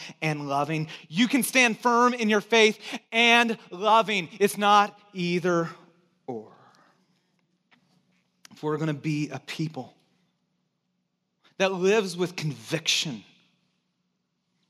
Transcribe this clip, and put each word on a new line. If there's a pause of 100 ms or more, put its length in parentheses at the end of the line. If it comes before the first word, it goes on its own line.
(220)
and
loving. (200)
You
can
stand
firm
in
your
faith (320)
and (140)
loving. (100)
It's
not (180)
either (600)
or. (2000)
If
we're
gonna
be
a
people (1600)
that
lives
with
conviction, (1500)